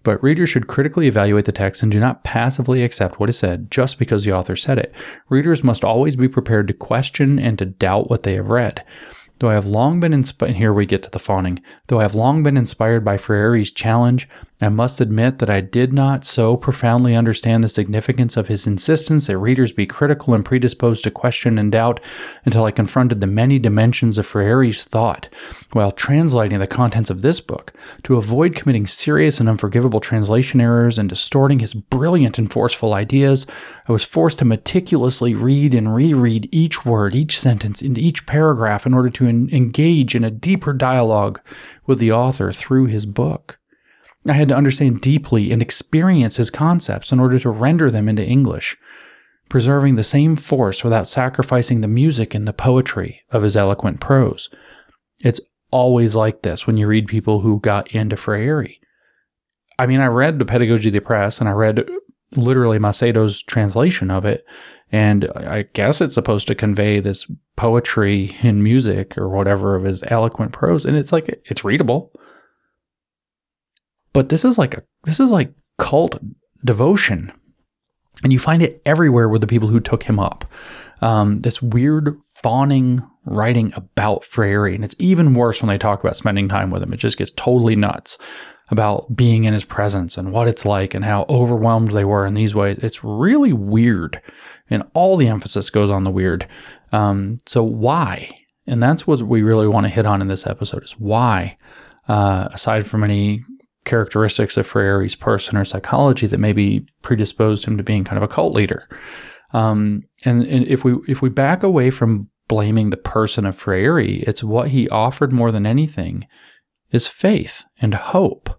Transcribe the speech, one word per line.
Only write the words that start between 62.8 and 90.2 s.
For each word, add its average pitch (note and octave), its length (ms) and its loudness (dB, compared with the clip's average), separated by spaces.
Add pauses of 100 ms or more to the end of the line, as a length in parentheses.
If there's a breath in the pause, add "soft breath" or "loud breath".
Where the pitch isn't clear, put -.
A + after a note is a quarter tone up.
translation A2+ 640 0
of F#2+ 140 -2
it, - 220 -4 (440 loud breath)
and G#2 460 2
I G#2 280 -6 (100)
guess A2 260 0
it's E3 140 0
supposed G#2+ 340 -2
to - 80 -2
convey G#2 460 0
this G2 280 -6 (280)
poetry G#2 840 0
in G#2 220 2
music G#2+ 540 0
or F#2+ 100 -4
whatever G2 480 0
of F#2 80 -2
his F#2+ 240 -4
eloquent A2+ 460 -2
prose, D#3 320 0
and C#3 100 0
it's C#3+ 160 -2
like, D#3+ 340 -2
it's - 200 -8
readable. B2+ 480 0 (2000 soft breath)
But C3+ 160 2
this E3 160 0
is B3+ 120 4
like C#3+ 180 0
a, - 80 -14 (200)
this D#3 160 -2
is C4 120 4
like D3+ 220 0 (240)
cult - 420 0 (440)
devotion. A#2+ 680 0 (920)
And C3 80 4
you B2+ 80 4
find E3 220 2
it - 240 -2
everywhere C#3 420 4
with G#2+ 140 2
the G#2+ 60 0
people A2 200 2
who A2+ 120 4
took - 240 -2
him G#2+ 160 0
up. - 260 -6 (560 loud breath)
Um, G#2 400 2
this - 200 -4
weird D3 540 0 (260)
fawning B2+ 600 2 (240)
writing A2 500 0
about G2+ 480 -4
Freire, G2+ 440 0
and G2+ 180 -4
it's - 140 -12
even F3 340 4
worse A#2+ 280 2
when A#2+ 60 -2
they G2 100 0
talk G2+ 240 -2
about - 140 -2
spending G2+ 320 -2
time G2 220 -2
with F2+ 140 -4
him. F2 100 -8
It G2 40 -8
just A2+ 200 -4
gets G2 140 -6
totally A#2 440 2
nuts - 420 -2 (520 loud breath)
about G#2+ 460 -2
being A2+ 280 4
in G#2+ 100 2
his G2+ 120 -4
presence G2 520 -4
and F#2+ 140 -8